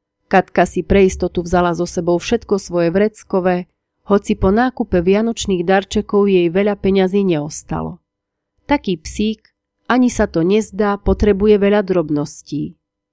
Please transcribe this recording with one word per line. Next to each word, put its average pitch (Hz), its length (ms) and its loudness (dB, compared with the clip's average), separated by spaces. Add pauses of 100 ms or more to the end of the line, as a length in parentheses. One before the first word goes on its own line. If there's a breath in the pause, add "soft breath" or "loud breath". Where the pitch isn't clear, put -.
(320)
Katka 185 320 2
si 180 160 -2
pre 196 240 4
istotu 185 400 -2
vzala 175 320 0
so 170 80 -4
sebou 175 320 -2
všetko 208 400 -2
svoje 175 360 -2
vreckové, 185 760 0 (400)
hoci 202 320 0
po 190 120 2
nákupe 214 520 0
vianočných 196 640 0
darčekov 202 640 0
jej 175 160 2
veľa 202 320 -2
peňazí 196 480 0
neostalo. 160 720 -6 (640)
Taký 208 320 -2
psík, - 560 -6 (400)
ani 247 160 2
sa 220 240 0
to 170 80 -2
nezdá, 202 560 0
potrebuje 202 640 2
veľa 202 240 2
drobností. 156 960 -4 (340)